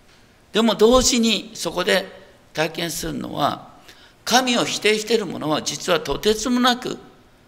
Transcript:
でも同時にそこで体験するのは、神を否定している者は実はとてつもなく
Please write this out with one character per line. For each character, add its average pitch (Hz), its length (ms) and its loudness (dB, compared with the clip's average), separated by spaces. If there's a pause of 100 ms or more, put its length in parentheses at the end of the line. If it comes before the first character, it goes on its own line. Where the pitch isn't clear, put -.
(520)
で 214 100 2
も 220 120 2
同 233 280 6
時 247 180 2
に 226 320 0
そ - 200 -8
こ 180 120 -2
で 196 220 0 (480)
体 160 160 -2
験 165 200 -6
す 160 160 -6
る 156 80 -6
の 123 200 -8
は、 - 400 -2 (500)
神 247 320 2
を 180 80 2
否 - 140 -4
定 208 200 2
し 214 60 -6
て 233 100 0
い 220 40 4
る 208 80 -4
者 135 240 -6
は 143 100 0
実 147 320 -4
は 160 80 2
と 143 180 -4
て 214 160 2
つ 214 140 -4
も 247 100 0
な 247 200 2
く - 180 -8 (520)